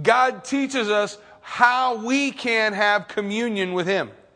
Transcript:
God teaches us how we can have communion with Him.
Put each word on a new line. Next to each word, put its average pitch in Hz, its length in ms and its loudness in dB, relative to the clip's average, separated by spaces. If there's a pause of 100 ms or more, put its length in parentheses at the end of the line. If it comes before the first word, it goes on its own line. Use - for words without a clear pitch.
God 233 420 2
teaches 269 460 -2
us 208 280 0 (240)
how 247 640 2
we 269 260 0
can 220 420 0
have 208 340 0
communion 202 680 -2
with 180 140 -2
Him. 170 240 -2 (240)